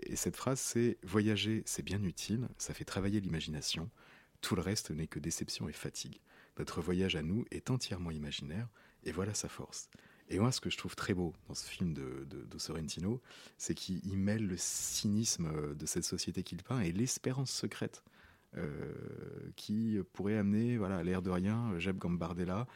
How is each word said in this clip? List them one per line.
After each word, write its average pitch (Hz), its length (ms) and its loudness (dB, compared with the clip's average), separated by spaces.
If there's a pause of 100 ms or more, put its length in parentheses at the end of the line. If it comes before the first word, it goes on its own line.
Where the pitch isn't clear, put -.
et - 120 -4
cette - 200 0
phrase, 131 240 2
c'est « 117 440 4
Voyager, 104 640 4
c'est - 180 -2
bien 92 200 0
utile, 101 440 0 (100)
ça - 160 -4
fait - 120 -8
travailler 101 340 2
l'imagination. 80 720 -2 (520)
Tout - 140 2
le 90 60 4
reste 98 300 0
n'est 78 160 0
que - 120 -6
déception - 500 -2
et - 40 -6
fatigue. - 460 -8 (400)
Notre - 220 -2
voyage 92 340 4
à 80 80 0
nous 95 280 0
est - 200 -4
entièrement 92 400 -2
imaginaire, 73 560 -4 (360)
et - 80 -4
voilà 98 220 0
sa - 160 -4
force. » - 400 -10 (400)
Et 90 100 2
moi, 120 120 6
ce - 80 0
que 92 120 -2
je - 60 -2
trouve - 180 -6
très - 180 2
beau 90 200 2 (140)
dans - 60 -8
ce - 160 -8
film 85 240 0
de, 67 360 -6
de, 69 160 -10
de - 120 -12
Sorrentino, 85 640 -2 (360)
c'est - 180 0
qu'il, 90 300 -4
il 98 120 -2
mêle 104 300 4
le 90 100 0
cynisme, - 960 2
euh, 73 220 -2
de 76 100 -6
cette 85 200 0
société 92 380 0
qu'il 85 200 -8
peint 127 180 0
et 85 100 2
l'espérance 127 600 0
secrète, - 520 -4 (540)
euh, 73 340 -4 (640)
qui 107 440 0 (140)
pourrait 101 240 2
amener, 107 400 4
voilà, 95 260 2
l'air 92 180 4
de 92 80 0
rien, 104 440 2
euh, 85 60 0
Jeb 92 180 0
Gambardella 87 680 0 (100)